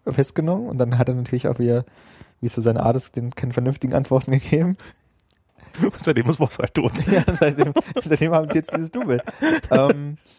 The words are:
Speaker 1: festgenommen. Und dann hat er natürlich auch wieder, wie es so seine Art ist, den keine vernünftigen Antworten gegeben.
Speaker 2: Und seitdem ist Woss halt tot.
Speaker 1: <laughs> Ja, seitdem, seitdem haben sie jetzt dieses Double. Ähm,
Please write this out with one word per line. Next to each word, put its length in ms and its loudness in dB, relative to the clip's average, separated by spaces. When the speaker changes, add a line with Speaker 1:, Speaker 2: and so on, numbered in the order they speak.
Speaker 1:
festgenommen. 580 -2
Und 100 -4
dann 200 0
hat 120 2
er 40 0
natürlich 340 -4
auch 100 -2
wieder, 260 0
wie 60 -4
es 80 -6
so 80 -4
seine 220 2
Art 120 4
ist, 200 -10
den 180 -6
keine 180 -4
vernünftigen 420 -2
Antworten 360 0
gegeben. 480 0
Speaker 2:
Und 220 0
seitdem 240 2
ist 120 0
Woss 180 2
halt 160 -2
tot. 240 2
Speaker 1:
<laughs> 80 -4
Ja, 160 4
seitdem, 340 2
seitdem 300 0
haben 160 2
sie 60 -2
jetzt 200 -2
dieses 160 -6
Double. 320 -2
Ähm, 460 2